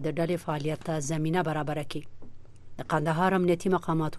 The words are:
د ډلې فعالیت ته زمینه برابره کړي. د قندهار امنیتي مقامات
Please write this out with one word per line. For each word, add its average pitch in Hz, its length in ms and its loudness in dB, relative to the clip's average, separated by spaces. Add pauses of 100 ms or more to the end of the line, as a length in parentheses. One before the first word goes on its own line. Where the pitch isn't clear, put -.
د - 20 0 (100)
ډلې 170 260 2
فعالیت 151 360 -2 (100)
ته 156 100 0 (100)
زمینه 160 320 2
برابره 151 480 -2
کړي. - 140 -6 (760)
د - 140 -6
قندهار 165 460 4
امنیتي 175 360 4
مقامات 160 440 2